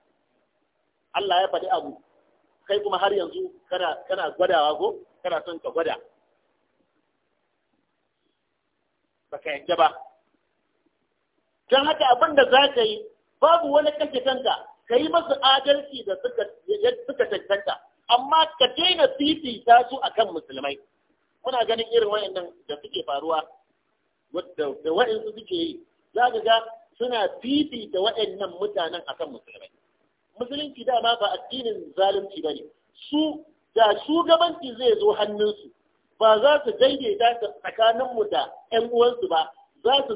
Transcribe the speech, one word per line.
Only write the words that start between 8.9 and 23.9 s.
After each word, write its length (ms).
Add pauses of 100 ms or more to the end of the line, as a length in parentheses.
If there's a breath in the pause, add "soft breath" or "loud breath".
Ba 60
ka 120
yarda 260
ba. 120 (1800)
Don 160
haka 240
abin 260
da 140
za 240
ka 80
yi, 200 (400)
babu 300
wani 200
kashe 320
kanka, 300 (340)
ka 80
yi 120
masu 340
adalci 640
da 100
suka, 260 (240)
ya, 240 (160)
suka 200
cancanta. 480 (340)
Amma 380 (120)
ka 80 (100)
daina 320 (100)
fifita 680
su 100
a 140
kan 180
musulmai. 480 (680)
Muna 220
ganin 220
irin 200
wayannan 440 (120)
da 120
suke 280
faruwa, 380 (920)